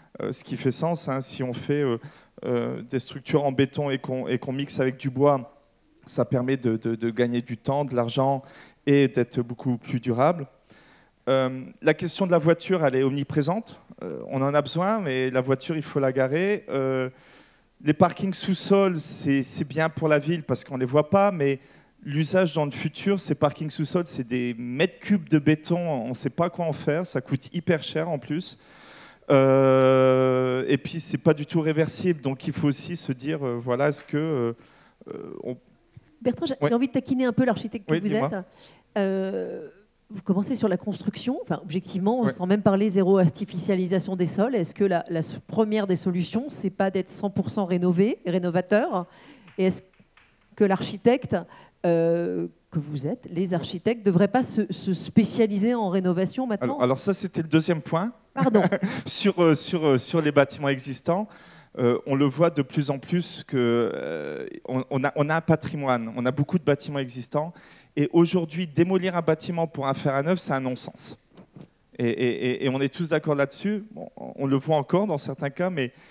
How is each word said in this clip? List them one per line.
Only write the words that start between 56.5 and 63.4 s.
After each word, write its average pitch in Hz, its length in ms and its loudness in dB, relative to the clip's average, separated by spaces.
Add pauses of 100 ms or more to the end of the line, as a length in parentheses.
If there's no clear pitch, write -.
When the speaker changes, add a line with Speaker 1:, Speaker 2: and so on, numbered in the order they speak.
Speaker 1:
Alors, 269 80 0
alors 240 160 2
ça, 196 140 -2
c'était 180 300 -4
le 160 60 -8
deuxième 160 320 2
point. 185 320 -4 (200)
Speaker 2:
Pardon. 247 300 4 (220)
Speaker 1:
<laughs> - 200 -6
Sur, 185 380 2
euh, 160 120 8
sur, 156 300 -2
euh, 135 120 6
sur 165 240 0
les 151 100 2
bâtiments 143 380 2
existants, 139 580 -4 (520)
euh, 120 260 4
on 139 80 -2
le 139 120 4
voit 151 260 2
de 143 100 -2
plus 139 300 -2
en 139 80 -4
plus - 480 -4